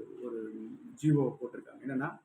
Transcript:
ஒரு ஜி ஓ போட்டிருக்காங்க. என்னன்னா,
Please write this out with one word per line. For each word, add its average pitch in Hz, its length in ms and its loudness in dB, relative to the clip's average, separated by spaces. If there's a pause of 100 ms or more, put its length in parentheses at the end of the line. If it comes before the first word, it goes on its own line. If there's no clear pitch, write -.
(220)
ஒரு 117 160 -4 (560)
ஜி 151 180 4
ஓ 139 200 8
போட்டிருக்காங்க. - 500 -10
என்னன்னா, 135 260 0 (160)